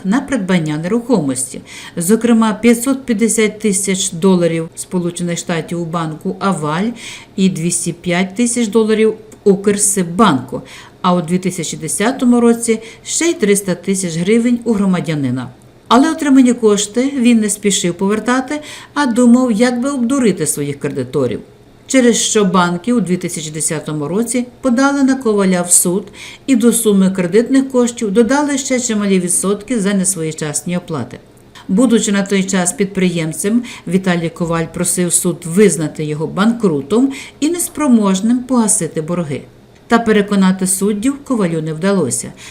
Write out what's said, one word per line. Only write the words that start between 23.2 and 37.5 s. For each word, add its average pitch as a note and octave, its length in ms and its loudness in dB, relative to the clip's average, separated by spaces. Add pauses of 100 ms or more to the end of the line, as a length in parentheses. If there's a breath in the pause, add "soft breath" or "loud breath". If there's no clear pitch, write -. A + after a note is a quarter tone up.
десятому D3+ 580 -4
році A#3 380 -2 (140)
подали C4+ 420 2
на C4 120 4
Коваля G3 480 2
в F3 80 -4
суд F3+ 360 0 (400 loud breath)
і C4+ 100 4
до A3 160 4
суми F#3+ 380 4
кредитних A#3 580 2
коштів A#3 420 0
додали C4+ 480 2
ще B3+ 220 -2
чималі G#3 400 0
відсотки G3+ 600 -2
за G3+ 140 0
несвоєчасні D#3+ 840 -4
оплати. D#3 420 -8 (500 loud breath)
Будучи G#3+ 440 2
на G3+ 100 2
той G3 220 0
час F#3 280 0
підприємцем, F#3 880 -2 (240 loud breath)
Віталій E3+ 420 0
Коваль E3 360 -4 (100)
просив F3 380 -2
суд E3+ 320 0
визнати D#3+ 600 2
його D3+ 220 -4
банкрутом G#3 840 0 (280 loud breath)
і C#4+ 80 0
неспроможним A#3+ 880 2